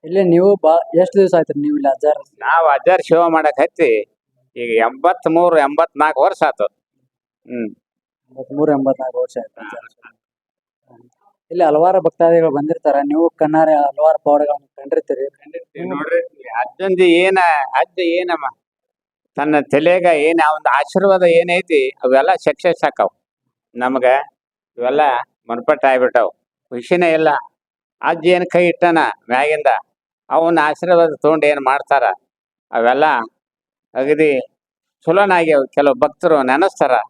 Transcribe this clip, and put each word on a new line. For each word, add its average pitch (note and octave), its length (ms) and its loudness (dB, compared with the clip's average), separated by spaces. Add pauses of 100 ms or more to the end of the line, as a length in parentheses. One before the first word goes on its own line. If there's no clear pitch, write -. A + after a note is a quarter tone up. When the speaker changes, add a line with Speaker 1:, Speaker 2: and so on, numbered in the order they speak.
Speaker 1:
ಇಲ್ಲಿ F#3 200 -2
ನೀವು F3+ 260 4 (140)
ಬಾ-, D#3+ 220 2 (160)
ಎಷ್ಟ್ F#3 160 -2
ದಿವ್ಸ F#3+ 200 2
ಆಯ್ತ್ರಿ D3 240 -2
ನೀವು D3 160 -2
ಇಲ್ಲಿ C#3 180 -2
ಅಜ್ಜಾರ್? D3 240 -2 (200)
Speaker 2:
ನಾವ್ D#3 360 0
ಅಜ್ಜಾರ್ F3 340 2
ಸೇವೆ E3+ 220 4
ಮಾಡಕ್ D#3 300 0
ಹತ್ತಿ D#3 300 0 (640)
ಈಗ A#2+ 140 -8 (180)
ಎಂಬತ್ಮೂರು, E3 720 0
ಎಂಬತ್ನಾಲ್ಕು D3 640 0
ವರ್ಷ F3+ 260 0
ಆತು. G#2 200 -4 (800)
ಹ್ಮ್. A#2+ 240 -8 (600)
Speaker 1:
ಎಂಬತ್ಮೂರು, C3+ 420 -4
ಎಂಬತ್ನಾಲ್ಕು C3 500 -4
ವರ್ಷ - 160 -8
ಆಯ್ತು A2+ 220 -14
ಅಜ್ಜಾರ್ G#2+ 340 -18
ಸೇವೆ. A#2 160 -20 (760)
Speaker 2:
ಹಾ. A#2+ 120 -20 (560)
Speaker 1:
ಇಲ್ಲಿ F3 120 0
ಹಲವಾರು E3+ 380 2
ಭಕ್ತಾದಿಗಳು E3+ 500 2
ಬಂದಿರ್ತಾರ, D3 440 -2 (160)
ನೀವು E3 180 0
ಕಣ್ಣಾರೆ D#3 440 2
ಹಲವಾರು D3 500 0
ಪವಾಡಗಳನ್ನ D3 440 0 (140)
ಕಂಡಿರ್ತೀರಿ. C#3 480 -6
Speaker 2:
ಕಂಡಿರ್ತೀವಿ D#3 640 -18
ನೋಡ್ರಿ, D#3+ 280 -6 (400)
ಅಜ್ಜಂದು F#3 420 -4
ಏನ, F3+ 360 2 (400)
ಅಜ್ಜ - 200 -4 (200)
ಏನಮ್ಮ E3+ 260 -6 (920)
ತನ್ನ D3+ 180 -2 (160)
ತಲೆಗ F3 360 2 (200)
ಏನ್ E3 180 0
ಆ - 80 2
ಒಂದ್ D3 240 -4
ಆಶೀರ್ವಾದ F#3 460 0
ಏನೈತಿ F3 680 0 (140)
ಅವೆಲ್ಲ C3+ 280 2 (140)
ಸಕ್ಸಸ್ D#3+ 380 -2
ಆಕಾವ್. A2 280 -2 (640)
ನಮಗ B2+ 300 -2 (720)
ಇವೆಲ್ಲ C3 240 -2 (480)
ಮನ್ಪಟ್ಟ C3 360 -2
ಆಗ್ಬಿಟ್ಟಾವ್. B2+ 460 0 (400)
ಖುಷಿನೇ E3+ 460 -2
ಇಲ್ಲ. D#3 120 2 (800)
ಅಜ್ಜ E3 160 -4 (100)
ಏನ್ F3 180 -2
ಕೈ F3+ 180 2
ಇಟ್ಟನ E3+ 280 0 (320)
ಮ್ಯಾಗಿಂದ, D3 380 -2 (680)
ಅವನ E3 240 2 (100)
ಆಶೀರ್ವಾದ E3+ 540 0
ತಗೊಂಡು D3+ 280 2
ಏನ್ C#3+ 180 -2
ಮಾಡ್ತಾರ, C3+ 360 0 (720)
ಅವೆಲ್ಲ B2+ 280 2 (920)
ಅಗದಿ D3 320 0 (760)
ಚಲೋನ F#3+ 340 0
ಆಗ್ಯಾವ. D#3 240 0 (120)
ಕೆಲವು C#3+ 280 0
ಭಕ್ತರು D#3 340 0 (120)
ನೆನೆಸ್ತಾರ. D3 440 0 (160)